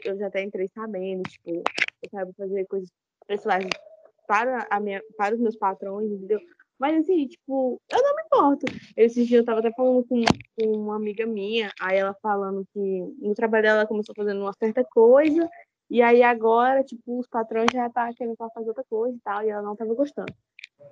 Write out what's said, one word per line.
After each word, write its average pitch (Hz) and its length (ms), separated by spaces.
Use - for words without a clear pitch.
eu 196 140
já 202 80
até 190 160
entrei 196 320
sabendo, 190 500
tipo, - 260
eu - 80
sabe 190 260
fazer 196 300
coisas 190 220
pessoais 202 380
para 226 440
a 202 100
minha, 196 220
para 208 180
os 233 60
meus 226 160
patrões, 196 540
entendeu? 202 300
Mas, 302 200
assim, 311 280
tipo, 262 640
eu 480 140
não 571 140
me 640 80
importo. 294 420
Esses 233 300
dias 240 140
eu 233 60
tava 226 140
até 226 120
falando 254 340
com, 240 160
com 220 140
uma 214 240
amiga 214 280
minha, 214 460
aí 190 160
ela 196 240
falando 196 540
que 208 40
no 208 140
trabalho 220 280
dela 214 160
ela 214 100
começou 214 260
fazendo 208 280
uma 196 100
certa 226 320
coisa, 285 640
e 233 140
aí 240 200
agora, 240 600
tipo, 247 360
os 247 100
patrões 226 440
já 247 160
tá 240 240
querendo 233 240
que 233 60
ela 226 80
faça 226 180
outra 202 220
coisa 233 260
e 233 40
tal, 208 220
e 220 60
ela 208 140
não 208 140
tava 226 180
gostando. 240 400